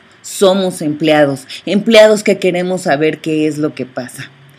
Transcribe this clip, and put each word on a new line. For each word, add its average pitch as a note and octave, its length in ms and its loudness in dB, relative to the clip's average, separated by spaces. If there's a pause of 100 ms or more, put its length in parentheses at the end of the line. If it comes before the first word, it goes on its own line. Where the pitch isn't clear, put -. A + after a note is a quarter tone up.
(240)
somos F#3 580 0
empleados, D3 640 0 (220)
empleados G#3+ 560 4
que F#3+ 160 0
queremos F3+ 420 -2
saber D3+ 380 -2
qué D#3 260 -2
es D3 140 -4
lo D3+ 160 -4
que B2+ 100 -10
pasa, - 460 -14 (280)